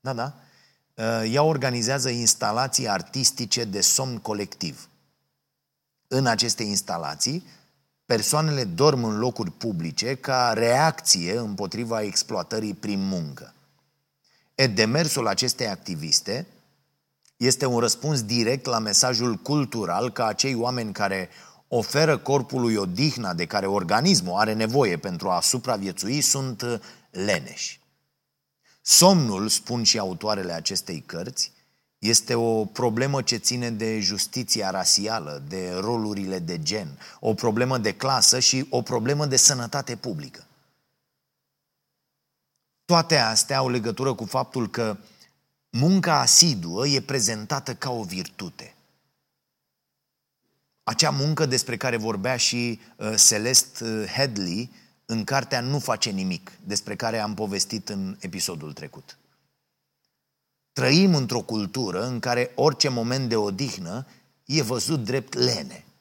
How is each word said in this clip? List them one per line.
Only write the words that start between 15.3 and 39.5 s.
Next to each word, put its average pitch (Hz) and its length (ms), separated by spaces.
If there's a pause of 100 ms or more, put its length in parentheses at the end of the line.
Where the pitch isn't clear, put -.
activiste 95 800 (880)
este 131 300
un 123 120
răspuns 120 440
direct 117 440
la 123 120
mesajul 113 560
cultural 113 760
că 123 140
acei 110 300
oameni 117 380
care 95 360 (440)
oferă 143 460
corpului 127 580
odihna 101 580
de 85 120
care 98 200
organismul 101 720
are 107 140
nevoie 110 440
pentru 90 340
a 87 100
supraviețui 110 800
sunt, 131 420
uh, 120 180 (300)
leneși. 92 680 (1000)
Somnul, 127 680
spun 120 340
și 110 160
autoarele 95 540
acestei 82 480
cărți, 90 520 (460)
este 117 360
o 113 300
problemă 123 580
ce 120 140
ține 120 340
de 110 300
justiția 104 680
rasială, 95 800
de 92 240
rolurile 101 640
de 85 240
gen, 80 360 (220)
o 110 140
problemă 120 440
de 104 160
clasă 131 440
și 131 320
o 123 120
problemă 123 440
de 135 100
sănătate 127 600